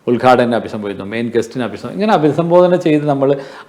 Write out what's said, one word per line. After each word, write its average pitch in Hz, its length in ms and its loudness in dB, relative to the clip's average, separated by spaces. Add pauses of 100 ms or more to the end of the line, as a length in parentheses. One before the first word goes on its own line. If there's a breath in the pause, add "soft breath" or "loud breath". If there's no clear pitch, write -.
ഉദ്ഘാടകനെ 120 500 2
അഭിസംബോധന 104 360 -6
ചെയ്യുന്നു, 95 220 -10
മെയിൻ 117 220 -6
ഗസ്റ്റിനെ 117 280 -4
അഭിസം-, 104 260 -10
ഇങ്ങനെ 214 220 -2
അഭിസംബോധന 170 640 2
ചെയ്ത് 151 320 0
നമ്മൾ, 139 280 0 (320 loud breath)